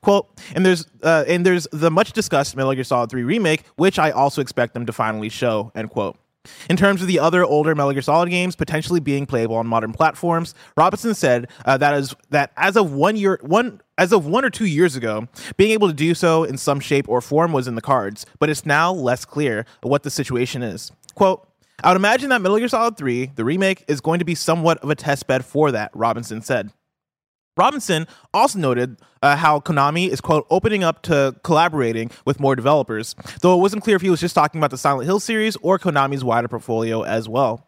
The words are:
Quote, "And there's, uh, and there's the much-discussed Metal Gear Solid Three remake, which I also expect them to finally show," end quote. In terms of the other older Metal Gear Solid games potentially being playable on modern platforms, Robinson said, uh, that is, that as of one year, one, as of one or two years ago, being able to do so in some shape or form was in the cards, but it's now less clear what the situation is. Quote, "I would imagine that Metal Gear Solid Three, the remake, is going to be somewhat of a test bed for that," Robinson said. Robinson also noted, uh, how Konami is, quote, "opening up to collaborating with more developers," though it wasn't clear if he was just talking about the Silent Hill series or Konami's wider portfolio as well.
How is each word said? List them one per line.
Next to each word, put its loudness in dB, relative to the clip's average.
Quote, 2
"And 0
there's, 2
uh, 4
and 0
there's -2
the 0
much-discussed -2
Metal -2
Gear -6
Solid -2
Three -6
remake, 0
which 2
I 2
also 0
expect -2
them -8
to -6
finally -4
show," -4
end -10
quote. -6
In 2
terms 2
of -4
the 2
other 4
older 2
Metal 0
Gear -4
Solid 2
games -2
potentially -2
being -4
playable -2
on -2
modern -2
platforms, -2
Robinson 2
said, 0
uh, 2
that 2
is, -4
that 0
as 0
of 2
one 2
year, 0
one, 0
as 2
of 4
one 0
or 2
two -4
years 2
ago, -4
being 4
able 2
to 0
do 0
so 2
in -6
some 0
shape 0
or 0
form 0
was -2
in -8
the -6
cards, -2
but 2
it's -6
now 2
less -2
clear -4
what 0
the -8
situation -4
is. -10
Quote, 2
"I 4
would 6
imagine 2
that 2
Metal 2
Gear 0
Solid -2
Three, -4
the -4
remake, -2
is -2
going 0
to -2
be -2
somewhat 0
of -8
a 0
test -4
bed 0
for 0
that," -4
Robinson -4
said. -4
Robinson 0
also 2
noted, -2
uh, 6
how 4
Konami 0
is, -4
quote, 0
"opening 2
up -2
to 0
collaborating 0
with -2
more 2
developers," 0
though 6
it 4
wasn't 0
clear 2
if 0
he 0
was 2
just -4
talking 2
about 0
the -10
Silent 0
Hill 0
series -2
or 0
Konami's -2
wider 0
portfolio -4
as -4
well. -2